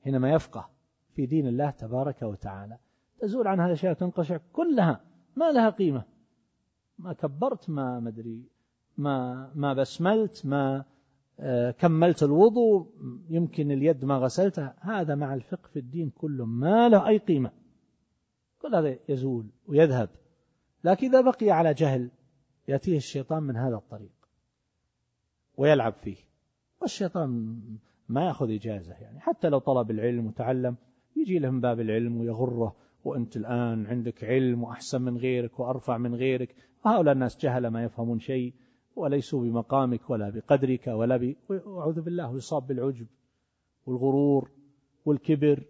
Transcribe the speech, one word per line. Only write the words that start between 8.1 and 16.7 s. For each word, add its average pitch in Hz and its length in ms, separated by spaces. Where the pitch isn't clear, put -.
ما، 131 560
ما 143 200
بسملت، 175 720
ما، 139 380
آه، 123 300
كملت 165 520
الوضوء، 202 680
يمكن 160 420
اليد 139 340
ما 139 140
غسلتها، 143 600
هذا 175 340
مع 139 200
الفقه 131 340
في - 100
الدين 139 320
كله 139 340
ما 160 440